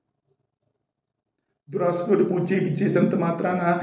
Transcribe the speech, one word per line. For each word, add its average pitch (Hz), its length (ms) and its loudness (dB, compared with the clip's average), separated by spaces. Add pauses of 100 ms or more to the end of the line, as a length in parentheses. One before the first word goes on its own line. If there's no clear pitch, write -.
(1700)
దురాశతోటి 175 540 0
పూజ 175 280 0
చేయించేసినంత 185 640 0
మాత్రాన, 175 460 -2 (220)